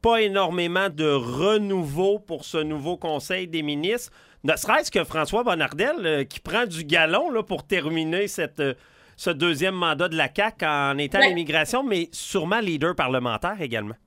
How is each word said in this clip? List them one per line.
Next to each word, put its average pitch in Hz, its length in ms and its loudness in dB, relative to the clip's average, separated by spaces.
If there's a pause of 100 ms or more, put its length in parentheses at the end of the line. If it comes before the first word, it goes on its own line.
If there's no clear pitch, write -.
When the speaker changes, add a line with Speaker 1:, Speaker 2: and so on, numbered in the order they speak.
Speaker 1:
pas 226 180 6
énormément 185 680 2
de 156 180 0
renouveau 180 1080 2
pour 170 260 -10
ce - 140 -4
nouveau 151 400 -4
Conseil 170 500 -4
des 160 140 -4
ministres. 156 500 -2 (300)
Ne 147 120 2
serait-ce - 360 2
que 180 120 2
François 160 420 0
Bonnardel, 180 600 0
euh, 151 200 2
qui - 160 -12
prend 220 260 0
du 165 180 -8
galon 170 460 2
là, 226 120 0
pour 190 240 -6
terminer 165 640 0
cette, 165 320 -6
euh, 139 140 0 (420)
ce - 140 -2
deuxième 170 460 0
mandat 170 340 0
de 160 80 -4
la 139 100 4
caq 208 340 -2
en 143 360 0
étant 143 180 -2
à 196 60 6
Speaker 2:
Ouais. 190 60 6
Speaker 1:
l'immigration, 165 540 0
mais 190 300 0
sûrement 190 480 -2
leader 170 340 0
parlementaire 127 680 0
également. 113 320 -4 (120)